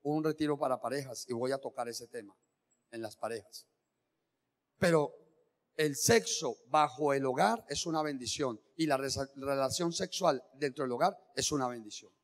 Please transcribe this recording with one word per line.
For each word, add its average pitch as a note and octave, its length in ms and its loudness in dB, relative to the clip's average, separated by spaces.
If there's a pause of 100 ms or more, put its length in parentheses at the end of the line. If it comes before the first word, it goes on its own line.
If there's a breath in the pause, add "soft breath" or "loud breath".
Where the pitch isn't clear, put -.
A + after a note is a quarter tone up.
un D3+ 220 0
retiro D3+ 340 0
para C3 220 0
parejas B2+ 480 -4
y B2 60 -4
voy B2 180 -2
a C3+ 60 0
tocar B2 300 -8
ese A#2 200 -12
tema G2+ 280 -14 (560)
en A#2 100 -10
las G#2+ 140 -10
parejas. - 520 -8 (1080)
Pero D#3+ 360 4 (640)
el D3+ 200 2
sexo F3+ 640 2 (100)
bajo D3 460 2
el C3+ 120 2
hogar F#3+ 440 2
es D3 160 -4
una D#3+ 160 0
bendición C3 580 -4 (160)
y D#3+ 120 0
la C#3 100 4
resa-, C3+ 380 -2
relación C#3 580 0
sexual F3+ 500 0 (100)
dentro C#3 300 -2
del B2+ 80 0
hogar D#3+ 260 2 (180)
es - 160 0
una C3+ 160 0
bendición. A2 440 -10 (120)